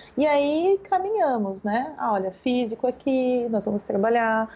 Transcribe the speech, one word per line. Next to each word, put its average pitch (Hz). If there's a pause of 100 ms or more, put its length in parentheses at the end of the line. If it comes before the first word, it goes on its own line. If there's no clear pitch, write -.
(180)
E 277
aí 302 (100)
caminhamos, 302
né? 247
Ah, 233
olha, 190
físico 247
aqui, 254
nós 208
vamos 208
trabalhar, 220